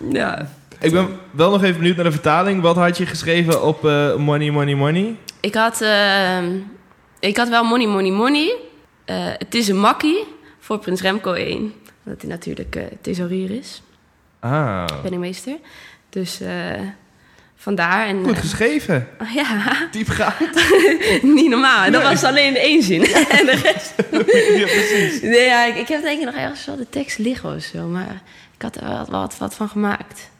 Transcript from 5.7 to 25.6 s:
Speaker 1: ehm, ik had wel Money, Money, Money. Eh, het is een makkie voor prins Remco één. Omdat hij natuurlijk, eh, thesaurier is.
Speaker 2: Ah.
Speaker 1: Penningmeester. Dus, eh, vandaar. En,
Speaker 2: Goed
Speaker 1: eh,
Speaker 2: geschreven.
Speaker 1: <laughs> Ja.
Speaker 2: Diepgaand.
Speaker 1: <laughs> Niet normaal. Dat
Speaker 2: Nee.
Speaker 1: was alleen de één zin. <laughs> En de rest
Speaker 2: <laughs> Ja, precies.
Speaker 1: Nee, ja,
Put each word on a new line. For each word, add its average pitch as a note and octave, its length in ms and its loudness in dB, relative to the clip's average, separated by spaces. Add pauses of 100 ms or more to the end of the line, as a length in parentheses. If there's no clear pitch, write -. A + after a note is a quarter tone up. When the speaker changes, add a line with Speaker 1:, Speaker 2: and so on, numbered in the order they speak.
Speaker 1:
ehm, G3 640 2 (760)
ik G3+ 180 -2
had A#3+ 120 0
wel A#3 140 4
Money, A#3 240 2
Money, G3 240 2
Money. D4 440 2 (500)
Eh, F#3 100 -8 (220)
het - 180 -10
is A#3 120 0
een F#3+ 120 2
makkie D4+ 440 2 (360)
voor G#3+ 200 -8
prins F#3 220 -4
Remco F#3+ 320 -2
één. G#3+ 400 -6 (320)
Omdat - 160 -14
hij - 100 -12
natuurlijk, - 440 -12
eh, E2 80 -10 (180)
thesaurier F#3 500 -6
is. B3+ 300 -12 (580)
Speaker 2:
Ah. A#2 460 -2 (160)
Speaker 1:
Penningmeester. F#3 540 -8 (540)
Dus, F#3 320 -8
eh, F#3 80 -10 (1080)
vandaar. G3 500 0
En, G3 160 -2
Speaker 2:
Goed G#3+ 100 2
Speaker 1:
eh, E3 60 0
Speaker 2:
geschreven. F#3 680 0 (120)
Speaker 1:
<laughs> A3+ 160 -10
Ja. C4+ 560 -2
Speaker 2:
Diepgaand. D#4+ 840 0 (200)
Speaker 1:
<laughs> E4 280 0
Niet D4 280 6
normaal. A#3 420 4
Dat B3+ 100 4
Speaker 2:
Nee. C#4 100 4
Speaker 1:
was C#4+ 120 2
alleen C#4 300 4
de B3 60 2
één D4+ 240 4
zin. F#3 200 2 (180)
<laughs> C#4+ 180 4
En - 60 6
de C4 180 2
rest - 340 -2
Speaker 2:
<laughs> G#4+ 600 4
Ja, G4+ 60 2
precies. G#4 560 0
Speaker 1:
Nee, A#3 240 4
ja, A#3+ 200 4